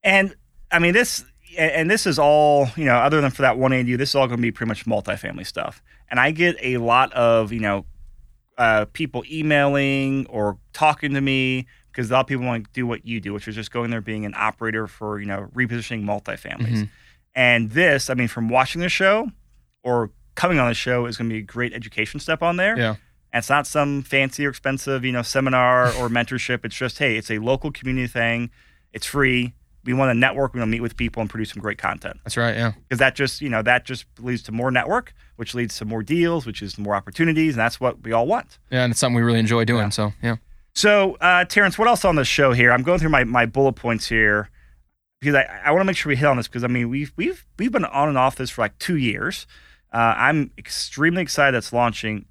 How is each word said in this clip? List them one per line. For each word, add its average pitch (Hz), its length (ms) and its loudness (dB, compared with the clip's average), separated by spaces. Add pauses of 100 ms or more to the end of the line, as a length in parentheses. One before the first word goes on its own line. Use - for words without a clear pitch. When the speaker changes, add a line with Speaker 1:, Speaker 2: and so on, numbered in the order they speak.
Speaker 1:
And, 196 320 4 (360)
I 170 80 2
mean, 175 140 4
this, - 320 0 (320)
a-, 165 40 -2
and 160 280 0
this 214 160 2
is 156 140 0
all, 147 560 4
you 160 100 -4
know, 123 120 4
other 147 240 4
than 135 100 0
for 139 100 -6
that 123 160 4
one 131 160 2
A 127 100 0
D 120 80 -2
U, 120 60 0
this 135 120 -2
is - 60 -2
all 135 120 4
gonna 120 140 -4
be 113 100 0
pretty 117 160 -6
much 107 180 -6
multifamily 101 640 -4
stuff. - 340 -10 (280)
And 123 100 0
I 139 120 4
get 170 300 0
a 127 160 -2
lot 117 360 2
of, 117 380 2
you 117 100 -6
know, 101 240 -2 (720)
uh, 110 360 4
people 131 380 -6
emailing 139 960 0
or 104 300 -2 (160)
talking 147 420 0
to 139 60 -2
me, 131 440 0 (280)
'cause 117 180 -4
a - 20 0
lot 131 80 4
of 127 60 -2
people 127 180 -4
wanna 117 180 -4 (100)
do 127 120 -4
what 120 200 -6
you 117 140 -8
do, 101 140 -10
which 107 140 -10
is 107 80 -10
just 110 160 -10
going 117 180 -4
there, 117 120 -4
being 107 240 -8
an 101 120 -10
operator 110 500 -4
for, 107 320 -8
you 101 60 -8
know, 101 300 -6
repositioning 117 480 -4
multifamilies. 104 680 -6
Speaker 2:
Mm-hmm. 107 100 0 (500)
Speaker 1:
And 120 380 2
this, 147 380 4
I 131 40 -2
mean, 123 140 0
from 113 220 -4
watching 131 320 2
the 180 80 -2
show 208 400 2 (540)
or 120 280 0 (240)
coming 170 240 2
on 123 80 4
the 117 80 0
show 123 320 -2
is 113 100 -8
gonna 117 120 -4
be 110 100 -4
a - 20 -8
great 120 320 -6
education 120 460 -6
step 160 240 -4
on 170 140 0
there. 196 200 0
Speaker 2:
Yeah. 110 180 0 (380)
Speaker 1:
And 120 80 0
it's - 80 -12
not 143 160 4
some 143 380 0
fancy 135 420 0
or 143 40 0
expensive, 135 560 -4
you 131 80 0
know, 123 80 -2
seminar 127 720 2
or 123 160 -2
Speaker 2:
<laughs> - 0 -
Speaker 1:
mentorship. 120 560 -2
It's 107 100 -10
just, 127 240 -6
hey, 127 180 0
it's 113 140 -8
a 107 80 -4
local 131 320 -2
community 127 360 -6
thing. 117 420 -2 (440)
It's - 120 -10
free. 123 480 0 (300)
We 123 100 -2
wanna 131 200 2
network, 127 400 0
we 123 60 -6
wanna 110 120 -2
meet 117 100 -2
with 117 140 -6
people 113 260 -4
and 107 80 -4
produce 110 220 -8
some 104 100 -12
great 104 160 -6
content. - 460 -6
Speaker 2:
That's 110 140 -6
right, 117 180 0
yeah. 113 180 0 (160)
Speaker 1:
'Cause 123 100 -4
that 131 160 4
just, 139 260 -4
you 143 80 -6
know, 110 140 0
that 123 220 2
just 127 200 -12 (140)
leads 120 240 -6
to 113 80 -12
more 120 200 -2
network, 170 420 -2 (240)
which 117 180 -10
leads 120 240 -6
to 110 60 -8
more 110 180 -6
deals, 170 420 0
which 110 160 -10
is 101 160 -10
more 101 180 -4
opportunities, 160 600 0
and 113 60 -2
that's 117 180 0
what 123 240 -2
we 113 80 -6
all 113 160 2
want. - 320 -4 (100)
Speaker 2:
Yeah, 127 140 0
and 120 80 0
it's 113 80 -2
something 123 160 2
we 117 80 4
really 117 160 4
enjoy 113 260 2
doing, 117 200 2
Speaker 1:
Yeah. 101 40 -2
Speaker 2:
so, 104 320 -2
yeah. 117 140 -2 (400)
Speaker 1:
So, 208 440 4
uh, 180 260 4
Terrence, 196 320 2
what 220 100 4
else 240 180 4
on 175 100 4
the 139 80 4
show 131 300 4
here? 120 180 6
I'm 123 120 4
going 175 160 2
through 160 100 2
my, 135 140 4
my 120 220 2
bullet 131 280 2
points 117 340 -4
here 107 420 2 (720)
because 143 160 0
I, 135 100 4 (200)
I 147 60 4
wanna 185 140 4
make 190 120 0
sure - 120 -4
we 135 60 2
hit 143 120 2
on 131 100 4
this 117 100 -4
'cause, 120 160 -6
I 123 40 -2
mean, 120 220 -2
we've, 139 260 -6
we've, 330 300 -4 (120)
we've 233 140 -2
been 214 140 0
on 143 220 0
and 139 100 0
off 131 180 2
this 127 160 -6
for, 120 100 -4
like, 107 160 -2
two 175 200 -2
years. 127 500 -4 (440)
Uh, 117 240 4
I'm 143 420 2
extremely - 640 -4
excited 139 320 2
that's 113 180 -4
launching. 110 580 -2